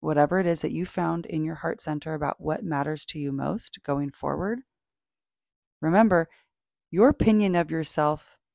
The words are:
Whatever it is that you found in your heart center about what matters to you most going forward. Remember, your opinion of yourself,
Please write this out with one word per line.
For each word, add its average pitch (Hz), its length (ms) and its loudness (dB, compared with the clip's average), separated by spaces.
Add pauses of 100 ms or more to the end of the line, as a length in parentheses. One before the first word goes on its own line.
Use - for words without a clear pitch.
Whatever 151 400 2
it 185 60 2
is 170 160 0
that 151 100 -2
you 160 120 -4
found 170 420 -4
in 156 180 -4
your 160 120 -6
heart - 240 -4
center 156 340 -6
about 147 260 -4
what 156 240 -4
matters 151 420 -4
to - 120 -10
you 143 120 -4
most 139 540 -6
going 143 260 -2
forward. 165 500 -4 (1200)
Remember, 175 480 4 (640)
your 202 180 6
opinion 214 460 4
of 170 160 2
yourself, 151 680 -2 (180)